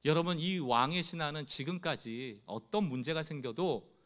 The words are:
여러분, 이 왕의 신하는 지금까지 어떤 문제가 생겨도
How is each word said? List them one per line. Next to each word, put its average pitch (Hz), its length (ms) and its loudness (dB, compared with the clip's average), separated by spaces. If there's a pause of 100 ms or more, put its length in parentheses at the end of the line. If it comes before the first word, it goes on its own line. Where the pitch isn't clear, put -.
여러분, 165 320 4
이 180 220 0
왕의 135 420 4
신하는 156 460 -4
지금까지 131 960 -4
어떤 160 420 0
문제가 147 360 -2
생겨도 139 840 -2